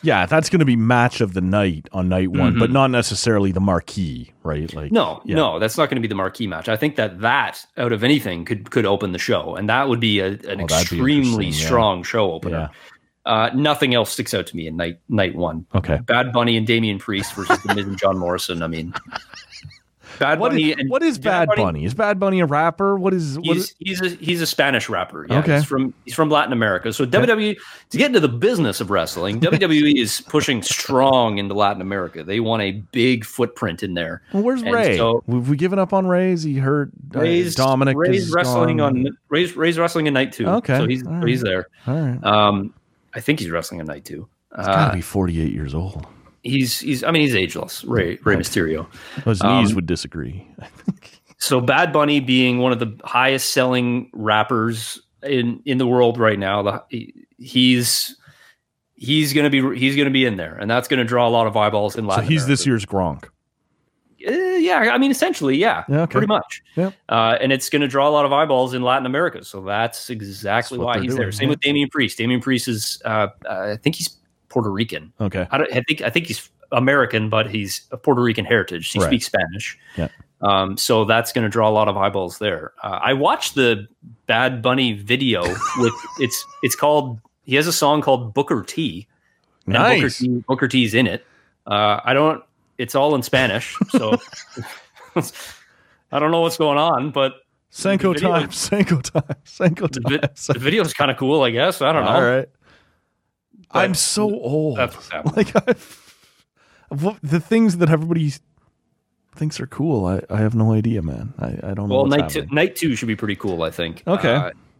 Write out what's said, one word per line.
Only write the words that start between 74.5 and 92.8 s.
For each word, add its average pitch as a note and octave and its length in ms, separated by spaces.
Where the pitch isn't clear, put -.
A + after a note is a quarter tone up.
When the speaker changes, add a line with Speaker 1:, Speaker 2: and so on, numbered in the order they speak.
Speaker 2:
Rican. F#2+ 520
Speaker 1:
Okay. F#2+ 280
Speaker 2:
I C3+ 80
don't, - 160
I B2+ 140
think, D3 140
I A#2 100
think E3+ 160
he's - 220
American, B2 560
but A2 200
he's G2+ 420
of - 120
Puerto B2 180
Rican A2+ 240
heritage. F2+ 460
He G2 80
Speaker 1:
Right. F2+ 80
Speaker 2:
speaks A#2+ 180
Spanish. F#2 540
Speaker 1:
Yeah. E2 120
Speaker 2:
Um, G2 360
so A2 280
that's A2+ 260
gonna A2+ 180
draw A2 180
a A2 40
lot G#2+ 160
of G2 100
eyeballs G2 400
there. F2 360
Uh, G2 180
I B2 120
watched E3+ 420
the A2+ 320
Bad B2 340
Bunny B2+ 320
video G#2+ 480
Speaker 1:
<laughs> F2+ 380
Speaker 2:
with, A#2 140
it's, - 260
it's - 140
called, C#3+ 440
he C3 120
has D3 100
a E3+ 80
song D3 280
called B2 340
Booker C#3 260
T. G#2+ 460
And F#2+ 80
Speaker 1:
Nice. F#3+ 280
Speaker 2:
Booker C3 80
T, A#2+ 120
Booker C3+ 200
T's A#2+ 260
in A#2+ 140
it. F2+ 180
Uh, G#2 380
I B2 100
don't, D3+ 300
it's B2 180